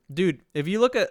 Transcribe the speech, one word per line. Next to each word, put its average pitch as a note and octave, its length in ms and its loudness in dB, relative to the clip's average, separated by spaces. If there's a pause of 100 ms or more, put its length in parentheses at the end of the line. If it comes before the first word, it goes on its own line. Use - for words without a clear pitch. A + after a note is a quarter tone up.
(140)
dude, E3+ 300 0 (100)
if D3 140 -4
you G3+ 120 -2
look B3 160 2
at, G#3 160 0